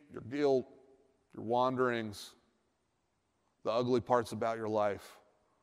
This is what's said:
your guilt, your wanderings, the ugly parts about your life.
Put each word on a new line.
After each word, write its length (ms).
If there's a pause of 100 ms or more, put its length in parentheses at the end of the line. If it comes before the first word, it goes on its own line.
(120)
your 80 (100)
guilt, 360 (680)
your 80
wanderings, 920 (1300)
the 60
ugly 320
parts 300
about 260
your 100
life. 480 (460)